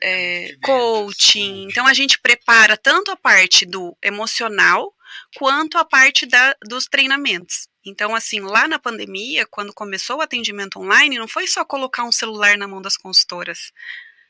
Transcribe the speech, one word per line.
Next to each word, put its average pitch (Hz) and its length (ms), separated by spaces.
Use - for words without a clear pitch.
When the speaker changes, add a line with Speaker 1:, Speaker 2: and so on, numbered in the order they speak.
Speaker 1:
É, - 80
Speaker 2:
Treinamento 180 260
de 175 160
vendas, 135 140
Speaker 1:
coaching. 233 400
Speaker 2:
coaching. 196 640
Speaker 1:
Então, 240 180
a 269 60
gente 269 260
prepara 226 560
tanto 370 360
a - 40
parte 190 500
do 175 360
emocional, 202 920
quanto 294 420
a 330 80
parte 277 400
da, 254 380
dos 247 220
treinamentos. 269 840
Então, 208 280
assim, 220 260
lá 208 280
na 320 120
pandemia, 214 680
quando 208 280
começou 202 440
o 320 40
atendimento 214 580
online, 247 380
não 226 100
foi 359 200
só 330 180
colocar 262 380
um 233 80
celular 208 460
na 202 100
mão 190 140
das 196 140
consultoras. 175 760